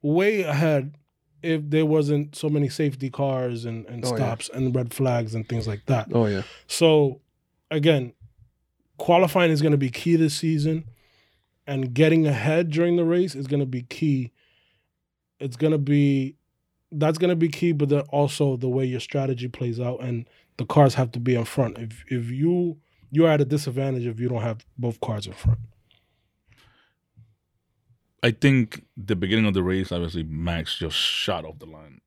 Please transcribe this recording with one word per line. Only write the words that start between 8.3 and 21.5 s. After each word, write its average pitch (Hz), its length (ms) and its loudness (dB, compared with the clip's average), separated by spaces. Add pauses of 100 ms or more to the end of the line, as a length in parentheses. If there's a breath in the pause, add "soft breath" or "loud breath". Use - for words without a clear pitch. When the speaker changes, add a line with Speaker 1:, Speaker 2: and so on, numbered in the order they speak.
Speaker 1:
qualifying 175 540 4
is 151 100 2
gonna 151 160 4
be 139 140 0
key 170 260 0
this 160 180 2
season, 160 500 -2 (800 soft breath)
and 135 260 -4
getting 156 360 6
ahead 156 420 0
during 170 260 2
the 175 80 2
race 170 300 0
is 135 140 -8
gonna 143 180 0
be 127 160 -6
key. 131 480 -2 (1080)
It's 131 160 -8
gonna 156 220 2
be, 139 580 2 (560)
that's 156 260 0
gonna 175 180 2
be 165 120 2
key, 170 240 0
but 147 160 0
then 143 220 2
also 143 460 0
the 127 120 -4
way 131 180 0
your 127 140 -4
strategy 131 480 -4
plays 123 320 -6
out 123 200 -4
and 120 260 -6 (320 soft breath)
the 120 60 -4
cars 139 300 6
have 127 180 0
to 120 80 -6
be 123 140 2
in 117 100 0
front. 113 320 -2